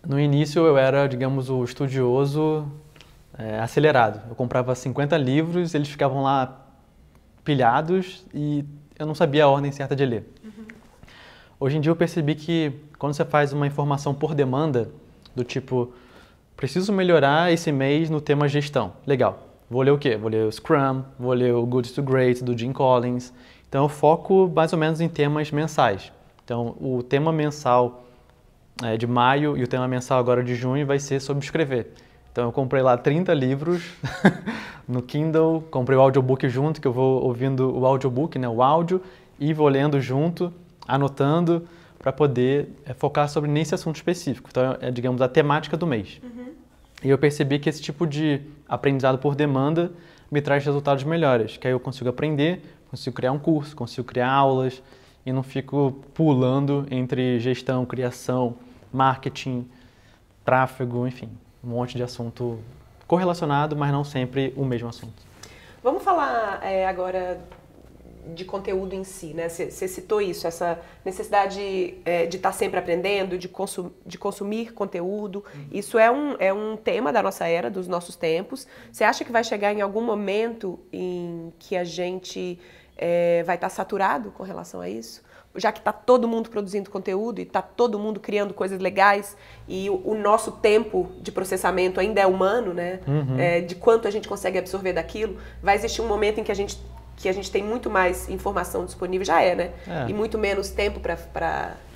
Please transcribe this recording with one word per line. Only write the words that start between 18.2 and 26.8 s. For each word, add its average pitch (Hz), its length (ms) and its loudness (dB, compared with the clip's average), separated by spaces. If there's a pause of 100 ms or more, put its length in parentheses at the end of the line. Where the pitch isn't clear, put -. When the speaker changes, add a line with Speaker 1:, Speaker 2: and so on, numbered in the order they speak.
Speaker 1:
tema 147 280 2
gestão." 139 440 0 (140)
Legal. 123 380 2 (240)
Vou 123 140 0
ler 135 80 6
o 143 80 6
quê? 123 180 0
Vou 110 140 -4
ler 110 160 2
o 107 60 -2
Scrum, 135 500 0 (160)
vou 123 140 0
ler 123 200 4
o 120 140 2
Good 123 260 0
to 143 100 -4
Great, 127 400 4
do 120 140 0
Jim 120 160 -4
Collins. 123 640 2 (340)
Então 139 160 2
eu 147 40 2
foco 170 680 4
mais 160 180 2
ou 170 60 0
menos 156 220 0
em 165 80 2
temas 147 420 0
mensais. 147 600 0 (320)
Então 120 360 -4